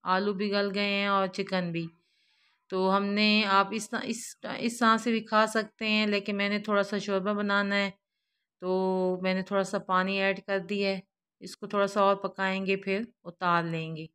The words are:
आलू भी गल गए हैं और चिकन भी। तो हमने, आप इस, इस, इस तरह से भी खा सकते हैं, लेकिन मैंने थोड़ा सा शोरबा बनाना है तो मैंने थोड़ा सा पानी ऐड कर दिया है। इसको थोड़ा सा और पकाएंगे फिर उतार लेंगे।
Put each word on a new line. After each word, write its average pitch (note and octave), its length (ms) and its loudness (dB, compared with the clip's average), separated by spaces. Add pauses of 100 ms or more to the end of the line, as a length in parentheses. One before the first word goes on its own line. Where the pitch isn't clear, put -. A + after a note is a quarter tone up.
आलू F#3+ 300 2
भी G3+ 140 -2
गल G3+ 220 0
गए G3+ 200 0
हैं G3+ 200 0
और G3 180 4
चिकन F#3 440 -2
भी। E3 140 -4 (840)
तो F#3+ 180 2
हमने, G#3 580 4
आप G3 280 4
इस, G#3+ 220 -6
इस, - 400 -6 (220)
इस A#3 220 -2
तरह A3+ 180 6
से A3+ 140 0
भी A3+ 100 2
खा A3 260 4
सकते A3 380 -4
हैं, G#3+ 200 2
लेकिन G3+ 300 0
मैंने G3+ 220 0 (100)
थोड़ा G3+ 160 4
सा G3+ 160 -2
शोरबा G3 340 -2
बनाना G3+ 420 0
है G3 140 0 (720)
तो F#3 600 0
मैंने F#3 200 0
थोड़ा G3 220 0
सा F#3+ 160 -4
पानी F#3+ 380 0
ऐड G3 220 0
कर G3 200 -4
दिया G3 300 -2
है। F#3+ 120 -4 (380)
इसको - 280 -14
थोड़ा G3+ 200 2
सा G3+ 160 0
और G3 100 6 (100)
पकाएंगे F#3+ 540 -2
फिर G3 280 -4 (180)
उतार E3+ 420 0
लेंगे। D#3+ 480 -6